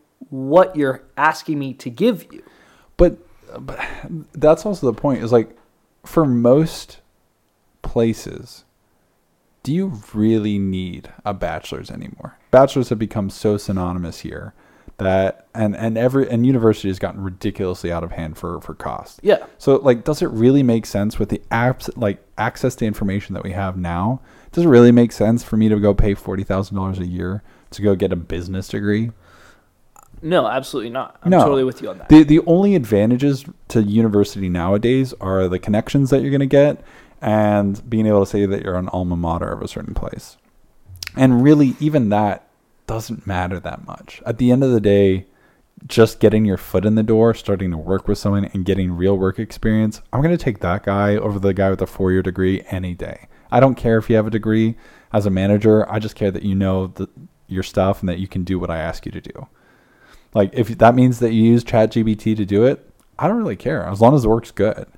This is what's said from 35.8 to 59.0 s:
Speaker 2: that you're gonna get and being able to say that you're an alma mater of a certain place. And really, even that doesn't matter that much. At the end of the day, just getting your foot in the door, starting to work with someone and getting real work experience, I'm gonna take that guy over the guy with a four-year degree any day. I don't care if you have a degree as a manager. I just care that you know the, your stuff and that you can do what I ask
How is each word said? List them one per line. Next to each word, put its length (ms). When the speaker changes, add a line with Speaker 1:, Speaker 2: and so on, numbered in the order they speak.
Speaker 2:
that 120
you're 100
gonna 140
get 360
and 680
being 180
able 180
to 60
say 160
that 160
you're 140
an 120
alma 280
mater 360
of 100
a 60
certain 260
place. 420
And 280
really, 360
even 300
that 400
doesn't 400
matter 340
that 260
much. 380
At 140
the 120
end 140
of 60
the 100
day, 460
just 340
getting 240
your 120
foot 280
in 100
the 80
door, 320
starting 360
to 60
work 320
with 100
someone 280
and 180
getting 260
real 260
work 220
experience, 640
I'm 100
gonna 140
take 240
that 240
guy 320
over 220
the 140
guy 180
with 120
a 40
four-year 360
degree 480
any 240
day. 340
I 80
don't 160
care 220
if 120
you 60
have 100
a 40
degree 460
as 140
a 40
manager. 600
I 100
just 160
care 140
that 120
you 120
know 340
the, 200
your 160
stuff 380
and 80
that 100
you 80
can 160
do 160
what 120
I 80
ask 280